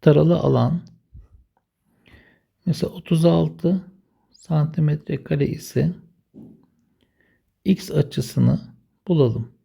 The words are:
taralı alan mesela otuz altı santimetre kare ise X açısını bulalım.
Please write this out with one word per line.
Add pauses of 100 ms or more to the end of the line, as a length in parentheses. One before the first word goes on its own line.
taralı
alan (1800)
mesela
otuz
altı (460)
santimetre
kare
ise (1700)
X
açısını (480)
bulalım. (140)